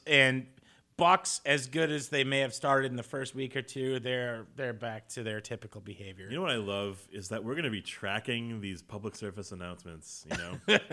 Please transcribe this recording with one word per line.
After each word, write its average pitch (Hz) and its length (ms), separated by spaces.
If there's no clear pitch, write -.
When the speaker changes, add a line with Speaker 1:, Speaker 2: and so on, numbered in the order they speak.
Speaker 1:
and 131 400
Bucks, 180 500
as 139 200
good 156 240
as 143 180
they 139 140
may 135 160
have 131 140
started 135 380
in 123 40
the 120 80
first 135 300
week 131 220
or 131 80
two, 131 360
they're, 120 460
they're 127 180
back 113 360
to 120 140
their 107 180
typical 107 400
behavior. 95 480
Speaker 2:
You 127 60
know 175 60
what 170 100
I 120 60
love 101 440
is 95 180
that 107 140
we're 123 120
gonna 156 160
be 101 100
tracking 113 800
these 95 220
public 107 320
service 101 360
announcements, 87 760
you - 80
know, - 420